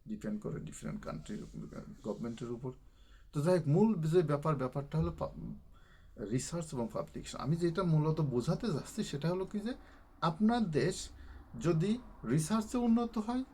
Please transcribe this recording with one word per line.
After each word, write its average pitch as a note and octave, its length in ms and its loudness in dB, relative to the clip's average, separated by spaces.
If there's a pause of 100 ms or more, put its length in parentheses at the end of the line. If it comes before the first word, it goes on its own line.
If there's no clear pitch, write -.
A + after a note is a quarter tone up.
ডিপেন্ড G#2+ 340 -4
করে - 180 -4
ডিফারেন্ট - 460 -8
কান্ট্রির, - 400 -8 (580)
গভর্নমেন্টের A#2 480 -6
উপর। B2 200 -6 (600)
তো D3 80 0
যাই F3 160 4
হোক, D#3 100 0
মূল F#3 340 6
যে D#3+ 200 6
ব্যাপার, D3+ 340 2
ব্যাপারটা C3 420 -2
হলো E3+ 140 2
পা-, - 440 -6 (760)
রিসার্চ D#3 420 -2
এবং A#2+ 200 -2
পাবলিকেশন। - 460 -8
আমি D3 160 0
যেটা E3+ 280 0
মূলত D#3 380 4
বোঝাতে C#3 460 0
যাচ্ছি, E3 360 -2
সেটা D3+ 260 -2
হলো F#3 160 0
কি G#3+ 140 -6
যে A3+ 140 -4 (480)
আপনার G#3 500 4
দেশ D3 380 2 (520)
যদি E3+ 360 4 (320)
রিসার্চে G#3 480 2
উন্নত A#3 400 4
হয় A#3+ 260 0 (100)